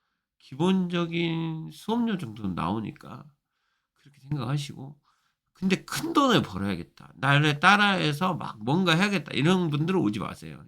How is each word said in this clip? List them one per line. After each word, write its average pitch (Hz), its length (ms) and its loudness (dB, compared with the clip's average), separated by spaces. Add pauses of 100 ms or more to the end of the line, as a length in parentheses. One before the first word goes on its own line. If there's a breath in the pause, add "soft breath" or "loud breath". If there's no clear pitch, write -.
(380)
기본적인 165 1300 -2
수업료 226 460 -2
정도는 107 360 -6
나오니까 95 720 -6 (680)
그렇게 - 260 -20
생각하시고, 139 800 -8 (540)
근데 185 300 0
큰 - 280 -6
돈을 233 300 6
벌어야겠다, - 760 -6
나를 147 440 2
따라해서 185 760 4
막 - 280 -10
뭔가 165 320 2
해야겠다, 190 380 0
이런 170 380 2
분들은 160 300 0
오지 107 200 0
마세요. 76 480 -10